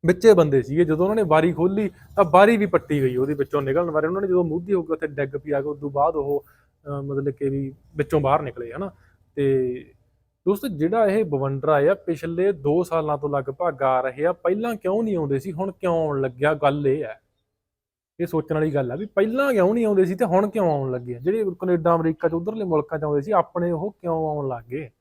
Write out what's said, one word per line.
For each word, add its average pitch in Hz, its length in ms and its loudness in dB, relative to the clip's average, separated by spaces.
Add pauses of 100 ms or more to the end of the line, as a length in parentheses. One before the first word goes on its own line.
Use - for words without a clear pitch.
ਵਿੱਚੇ 185 280 6
ਬੰਦੇ 147 280 4
ਸੀਗੇ, 147 220 0
ਜਦੋਂ 156 140 0
ਉਹਨਾਂ 196 180 0
ਨੇ 220 60 0
ਬਾਰੀ 160 300 4
ਖੋਲੀ 190 380 0 (260)
ਤਾਂ 202 80 6
ਬਾਰੀ 196 320 6
ਵੀ 208 100 2
ਪੱਟੀ 156 360 0
ਗਈ 127 140 0
ਉਹਦੇ 139 180 0
ਵਿੱਚੋਂ 143 280 -2
ਨਿਕਲਣ 156 280 0
ਬਾਰੇ। 156 160 0
ਉਹਨਾਂ 185 160 -2
ਨੇ 196 60 -4
ਜਦੋਂ 180 160 2
ਮੂਧੀ 175 300 -2
ਹੋ 175 80 0
ਕੇ 160 100 -6
ਉੱਥੇ 156 140 -6
ਡਿੱਗ 143 300 -6
ਪਈ 143 160 -6
ਆ 139 80 0
ਕੇ, 143 80 -6
ਉਦੋਂ 143 220 -8
ਬਾਅਦ 143 260 0
ਉਹ, 143 280 -2 (440)
ਅਹ, 143 140 -8
ਮਤਲਬ 139 280 -4
ਕਿ 139 180 -6
ਵੀ 139 260 -4 (220)
ਵਿੱਚੋਂ 151 240 0
ਬਾਹਰ 143 220 2
ਨਿਕਲੇ, 120 300 -10
ਹਨਾ। 180 180 -8 (440)
ਤੇ 131 520 0 (600)
ਦੋਸਤੋ, 202 200 -2
ਜਿਹੜਾ 185 380 0
ਇਹ 208 180 2
ਬਵੰਡਰ 139 440 -2
ਆਇਆ 151 260 4
ਪਿਛਲੇ 170 580 -2
ਦੋ 147 300 0
ਸਾਲਾਂ 156 360 -2
ਤੋਂ 147 100 -6
ਲਗਭਗ 139 540 -4
ਆ 131 180 2
ਰਹੇ 131 260 -4
ਆ। 180 60 2
ਪਹਿਲਾਂ 208 440 -2
ਕਿਉਂ 196 260 -2
ਨਹੀਂ 214 140 -2
ਆਉਂਦੇ 139 220 -2
ਸੀ, 175 140 -8
ਹੁਣ 185 200 -6
ਕਿਉਂ 175 240 -2
ਆਉਣ 151 240 -2
ਲੱਗਿਆ? 135 340 0
ਗੱਲ 143 320 0
ਇਹ 139 180 0
ਹੈ, 110 160 -12 (1000)
ਇਹ 170 60 -2
ਸੋਚਣ 156 280 -2
ਵਾਲੀ 156 200 0
ਗੱਲ 131 180 -2
ਆ 135 40 -6
ਵੀ 208 100 -8
ਪਹਿਲਾਂ 247 460 0
ਕਿਉਂ 196 220 2
ਨਹੀਂ 233 120 2
ਆਉਂਦੇ 196 180 4
ਸੀ 180 100 -2
ਤੇ 233 100 0
ਹੁਣ 196 240 2
ਕਿਉਂ 196 220 0
ਆਉਣ 139 200 -2
ਲੱਗੇ 123 260 -6
ਆ। - 20 -14
ਜਿਹੜੇ 202 260 -2
ਕੈਨੇਡਾ, 175 500 0
ਅਮਰੀਕਾ 160 340 0
'ਚ 160 60 0
ਉਧਰਲੇ 202 300 -4
ਮੁਲਕਾਂ 156 340 -2
'ਚ 147 60 -4
ਆਉਂਦੇ 147 160 0
ਸੀ 180 120 -4
ਆਪਣੇ, 175 400 0
ਉਹ 175 280 -4
ਕਿਉਂ 160 280 -2
ਆਉਣ 147 200 -4
ਲੱਗ 120 160 -8
ਗਏ? 127 260 -10 (100)